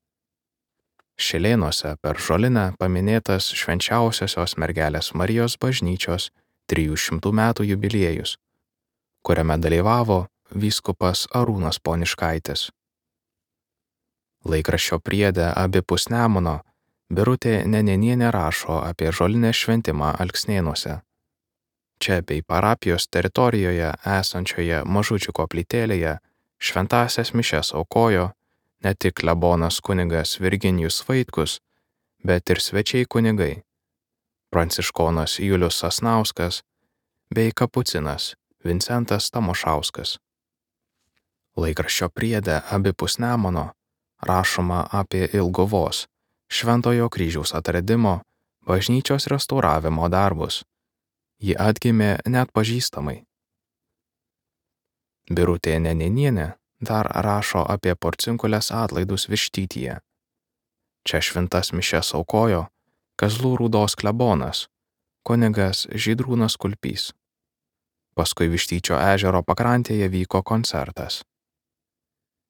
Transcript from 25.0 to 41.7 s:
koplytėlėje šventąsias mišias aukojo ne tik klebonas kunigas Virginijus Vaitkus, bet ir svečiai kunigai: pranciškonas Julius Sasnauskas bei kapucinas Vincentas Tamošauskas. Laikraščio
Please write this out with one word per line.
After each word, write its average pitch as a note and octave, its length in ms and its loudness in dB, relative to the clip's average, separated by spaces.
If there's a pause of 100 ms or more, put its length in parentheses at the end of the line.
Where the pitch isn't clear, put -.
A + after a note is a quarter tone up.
koplytėlėje F2 840 -2 (440)
šventąsias A#2+ 720 0
mišias A2+ 400 0
aukojo G2 600 2 (500)
ne G2 100 0
tik F#2 280 -2
klebonas E2 580 2
kunigas E2+ 600 -2
Virginijus F#2 680 0
Vaitkus, B2 520 -2 (640)
bet F2+ 260 0
ir - 120 2
svečiai A2+ 440 -2
kunigai: G#2 580 0 (880)
pranciškonas E2 880 0
Julius F2+ 400 0
Sasnauskas G#2+ 840 -2 (720)
bei A2+ 180 2
kapucinas D#2+ 840 -2 (280)
Vincentas G#2+ 680 -2
Tamošauskas. F2 840 -2 (1400)
Laikraščio E2 520 -2